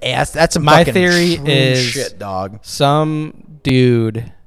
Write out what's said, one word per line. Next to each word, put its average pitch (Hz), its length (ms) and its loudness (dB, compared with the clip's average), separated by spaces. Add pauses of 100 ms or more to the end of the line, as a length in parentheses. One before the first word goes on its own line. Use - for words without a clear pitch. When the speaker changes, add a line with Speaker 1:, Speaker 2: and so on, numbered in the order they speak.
Speaker 1:
ass, 127 280 -2
that's 160 220 0
some 165 100 -2
Speaker 2:
My 151 160 6
Speaker 1:
fucking 165 140 2
Speaker 2:
theory 175 440 2
Speaker 1:
true 143 100 -10
Speaker 2:
is 131 340 2
Speaker 1:
shit, 120 380 -6
dog. 98 420 -8
Speaker 2:
some 151 1000 -4
dude 117 680 2 (160)